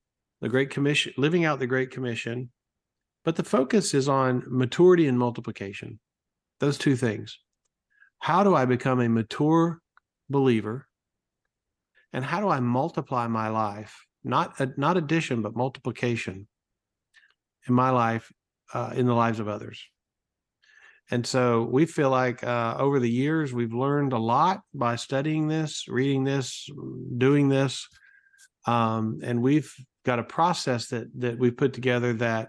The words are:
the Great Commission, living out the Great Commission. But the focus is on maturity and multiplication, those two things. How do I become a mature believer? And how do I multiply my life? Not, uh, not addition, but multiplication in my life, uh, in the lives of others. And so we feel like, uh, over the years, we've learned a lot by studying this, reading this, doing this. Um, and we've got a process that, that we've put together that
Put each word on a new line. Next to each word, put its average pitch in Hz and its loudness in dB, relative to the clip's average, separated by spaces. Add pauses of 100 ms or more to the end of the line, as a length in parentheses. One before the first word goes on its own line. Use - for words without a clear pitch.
(400)
the 117 -4
Great 135 0
Commission, 143 0
living 160 2
out 151 0
the 131 -4
Great 127 -2
Commission. 123 -8 (760)
But 165 -2
the 170 -4
focus 233 2
is 135 2
on 131 2
maturity 165 4
and 123 2
multiplication, 113 -6 (640)
those 143 0
two 139 2
things. 110 -4 (800)
How 170 2
do 196 6
I 131 4
become 127 2
a 120 2
mature 156 2 (480)
believer? 127 0 (1300)
And 135 -6
how 170 -4
do 208 -2
I 147 0
multiply 127 -2
my 113 -2
life? 107 -6 (200)
Not, 139 -2
uh, 135 0 (100)
not 151 2
addition, 156 -2
but 104 -6
multiplication 117 -4 (1200)
in 123 2
my 127 4
life, 117 0 (420)
uh, 117 -8
in 127 2
the 123 4
lives 117 2
of 104 -6
others. 107 -10 (1300)
And 120 -2
so 120 2
we 135 2
feel 160 0
like, 127 0
uh, 120 -2
over 139 2
the 120 2
years, 143 0
we've 117 -4
learned 139 0
a 117 0
lot 143 0 (100)
by 120 -2
studying 151 -2
this, 156 -4
reading 135 0
this, 135 -4 (500)
doing 139 4
this. 135 0 (800)
Um, 113 0
and 120 -2
we've 139 2 (360)
got 123 2
a 113 -4
process 156 0
that, 117 -6 (100)
that 120 -4
we've 123 4
put 135 0
together 123 0
that 113 -2